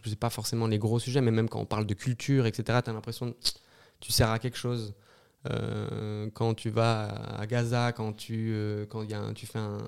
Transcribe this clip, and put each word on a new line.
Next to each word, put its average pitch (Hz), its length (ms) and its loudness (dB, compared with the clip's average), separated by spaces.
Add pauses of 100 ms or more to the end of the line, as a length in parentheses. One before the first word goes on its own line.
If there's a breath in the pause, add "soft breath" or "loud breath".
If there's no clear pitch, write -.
c'est 107 120 -4
pas 117 120 0
forcément 113 360 0
les 110 140 4
gros 113 180 2
sujets, 123 240 0
mais 117 100 6
même 110 180 4
quand 113 100 -4
on 107 60 -2
parle 107 200 0
de 104 80 0
culture, 127 540 2
et 107 60 0
cetera, 120 280 2
t'as 117 120 -2
l'impression 113 400 -6
que - 40 -20 (640 loud breath)
tu - 140 -8
sers 113 180 6
à 113 80 2
quelque 120 180 -4
chose. 117 360 -4 (580 soft breath)
Euh, 107 840 -4
quand 113 200 2
tu 110 160 -4
vas 110 400 4 (280)
à 104 100 -6
Gaza, 120 440 2
quand 110 220 -4
tu, 110 400 -4
euh, 104 320 -2
quand 110 180 -6
il 104 80 -6
y - 20 -6
a 104 60 -4
un, 107 140 -4
tu 110 120 -12
fais 110 140 -6
un, 104 180 -4 (100)